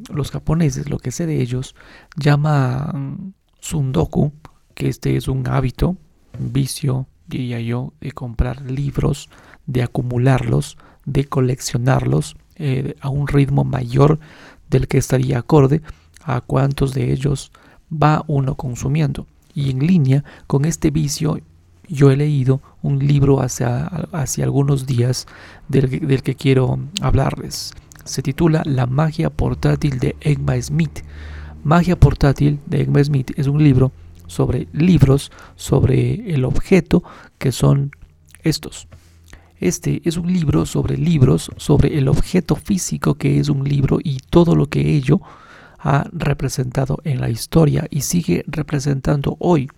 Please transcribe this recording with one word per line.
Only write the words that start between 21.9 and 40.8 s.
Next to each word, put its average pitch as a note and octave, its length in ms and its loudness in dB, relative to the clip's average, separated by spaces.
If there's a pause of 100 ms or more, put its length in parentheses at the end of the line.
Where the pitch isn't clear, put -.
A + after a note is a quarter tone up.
he C3+ 60 4
leído C#3 440 2 (220)
un C#3+ 160 0
libro C#3 420 4
hace, B2+ 240 -4
hace C#3+ 800 -4
algunos C3 440 0
días B2 420 -2 (400)
del, C#3 400 0
del C3 140 2
que B2+ 120 -4
quiero C3 460 2 (220)
hablarles. - 720 -2 (320)
Se - 160 -8
titula D#3 440 0
La C3 220 0
magia D3+ 440 0
portátil C#3+ 720 -2
de - 220 -2
Emma C#3 380 0
Smith. D3 440 -4 (580)
Magia E3+ 380 4
portátil C#3+ 640 4
de C#3+ 160 0
Emma C#3 220 4
Smith C#3+ 320 -2
es C#3 100 -2
un C#3+ 160 2
libro C3 300 6 (340)
sobre C3 460 -2
libros, D3+ 580 4 (240)
sobre C3+ 800 0
el C3 100 0
objeto E3+ 600 2 (340)
que C3 140 -2
son C#3 400 2 (500)
estos. - 460 -6 (720)
Este E3+ 440 -2
es E3+ 120 -2
un F3 160 -2
libro D#3+ 340 0
sobre C#3 300 -2